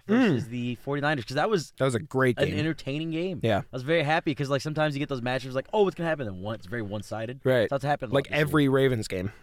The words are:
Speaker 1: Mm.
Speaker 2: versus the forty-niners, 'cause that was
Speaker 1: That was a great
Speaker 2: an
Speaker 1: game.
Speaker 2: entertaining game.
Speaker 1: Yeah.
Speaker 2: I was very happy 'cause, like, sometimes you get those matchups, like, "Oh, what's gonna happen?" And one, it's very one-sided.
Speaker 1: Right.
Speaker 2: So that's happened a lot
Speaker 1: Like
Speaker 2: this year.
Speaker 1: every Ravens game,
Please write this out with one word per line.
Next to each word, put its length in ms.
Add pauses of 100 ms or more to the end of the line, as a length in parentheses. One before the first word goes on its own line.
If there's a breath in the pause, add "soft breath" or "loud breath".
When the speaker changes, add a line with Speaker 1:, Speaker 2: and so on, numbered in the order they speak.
Speaker 1:
Mm. 60 (140)
Speaker 2:
versus 200
the 280
forty-niners, 500
'cause 80
that 160
was 280
Speaker 1:
That 60
was 100
a 60
great 380
Speaker 2:
an 100
Speaker 1:
game. 100
Speaker 2:
entertaining 520
game. 320
Speaker 1:
Yeah. 160
Speaker 2:
I 40 (100)
was 100
very 220
happy 300
'cause, 140
like, 140
sometimes 320
you 40
get 120
those 100
matchups, 320
like, 220
"Oh, 80
what's 140
gonna 120
happen?" 180
And 140
one, 140
it's 120
very 160
one-sided. 600
Speaker 1:
Right. 240
Speaker 2:
So 60
that's 100
happened 280
a 20
lot 40
Speaker 1:
Like 100
Speaker 2:
this 80
year. 40
Speaker 1:
every 280
Ravens 400
game, 240 (100)